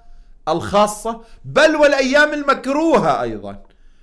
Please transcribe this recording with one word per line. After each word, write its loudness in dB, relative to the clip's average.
الخاصة، -2
بل 2
والأيام 2
المكروهة 0
أيضًا -10